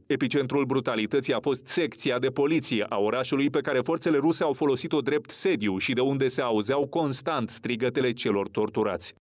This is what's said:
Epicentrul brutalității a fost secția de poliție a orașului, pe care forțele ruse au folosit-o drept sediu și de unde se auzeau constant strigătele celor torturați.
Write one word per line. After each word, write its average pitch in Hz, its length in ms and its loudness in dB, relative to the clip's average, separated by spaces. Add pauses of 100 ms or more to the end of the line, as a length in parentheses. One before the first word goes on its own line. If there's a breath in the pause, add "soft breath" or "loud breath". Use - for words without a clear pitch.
Epicentrul 135 580 0
brutalității 127 680 0
a 113 80 0
fost 135 260 -2
secția 135 520 -2
de 131 100 0
poliție 139 600 0
a 104 100 -4
orașului, 131 520 2
pe 143 100 0
care 135 240 0
forțele 160 340 0
ruse 160 240 2
au 156 100 2
folosit-o 143 480 0
drept 143 300 -2
sediu 107 480 0
și 127 140 -2
de 120 80 0
unde 135 280 2
se 131 140 -2
auzeau 120 440 0
constant 139 640 -2
strigătele 123 600 0
celor 101 360 0
torturați. 104 680 -2 (140)